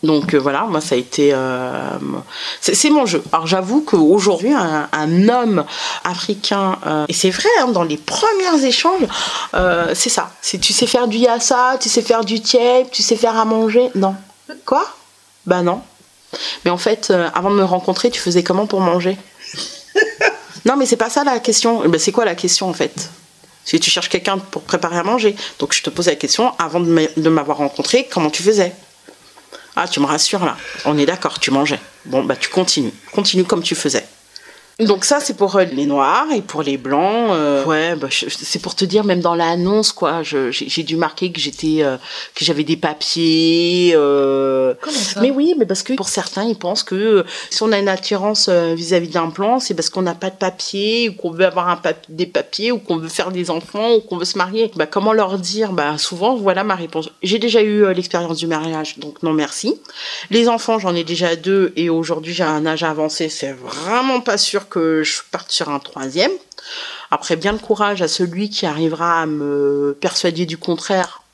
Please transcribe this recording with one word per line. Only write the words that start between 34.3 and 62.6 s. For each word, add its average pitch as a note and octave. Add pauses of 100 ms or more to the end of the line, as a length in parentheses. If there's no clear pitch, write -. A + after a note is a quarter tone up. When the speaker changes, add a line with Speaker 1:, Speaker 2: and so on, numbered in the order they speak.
Speaker 1:
Donc G#3
ça, D4
c'est C4
pour, G3
euh, F#3
les C#3
noirs D3
et G#3+
pour D#3
les C#3
blancs. F#3
Euh, D3
ouais, D#3+
bah, C#3
je, -
c'est -
pour -
te G3
dire, G#3
même F3+
dans E3+
l'annonce, F3
quoi, E3
je, C#3
j'ai, -
j'ai E3
dû D#3+
marquer E3+
que F3
j'étais, D#3
euh, C3 (360)
que -
j'avais D#3
des D#3+
papiers. E3
Euh, C3+
Speaker 2:
Comment D4+
ça ? G3+
Speaker 1:
Mais B3+
oui, D4
mais A3
parce F#3+
que -
pour C4+
certains, G3
ils A3+
pensent F#3
que, -
euh, G3+ (280)
si -
on A3
a G3+
une G3+
attirance, G3
euh, E3+
vis-à-vis E3+
d'un E3
blanc, G3+
c'est A3
parce D#3+
qu'on F#3
n'a F3
pas F#3
de F#3+
papiers, G#3
ou -
qu'on F3
veut E3
avoir F3
un F3
pap-, E3+
des D#3+
papiers, G3
ou A3+
qu'on -
veut D#3+
faire F3+
des F3+
enfants, G3+
ou G#3+
qu'on G3
veut E3+
se G3
marier. G#3
Bah, D#3
comment G3+
leur G3
dire ? G3
Bah, D3+
souvent, F#3
voilà G3
ma G#3
réponse. E3 (120)
J'ai G3+
déjà A3+
eu, G#3
euh, F#3+
l'expérience F3
du E3
mariage, D#3
donc D3
non D#3+
merci. D3+ (500)
Les A#3
enfants, A3+
j'en F#3
ai E3+
déjà E3+
deux, F#3
et E3
aujourd'hui, E3
j'ai F3
un D#3